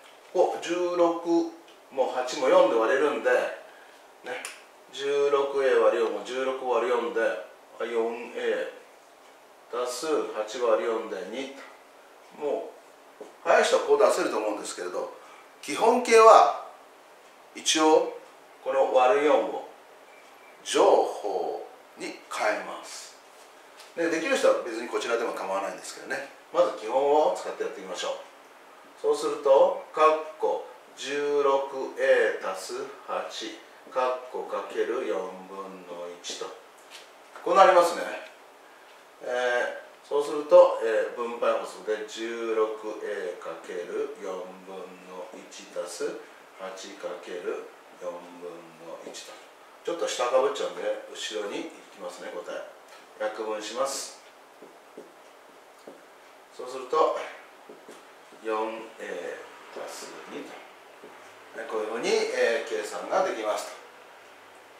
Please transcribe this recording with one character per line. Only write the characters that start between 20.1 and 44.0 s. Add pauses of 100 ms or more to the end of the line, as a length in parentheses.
乗
法 (300)
に (140)
変
え
ま
す。 (840)
で、
で
き
る
人
は
別
に
こ
ち
ら
で
も
構
わ
な
い
ん
で
す
け
ど
ね。 (240)
ま
ず
基
本
を
使
っ
て
や
っ
て
み
ま
し
ょ
う。 (880)
そ
う
す
る
と、
括 (400)
弧 (300)
十
六
エ
ー
足
す (200)
八、 (320)
括 (140)
弧
か
け
る
四 (300)
分 (340)
の (160)
一
と。 (1000)
こ
う
な
り
ま
す
ね。 (1200)
え
ー、 (320)
そ
う
す
る
と、
え (260)
ー、
分
配
法
則
で
十
六 (340)
エ
ー
か (180)
け
る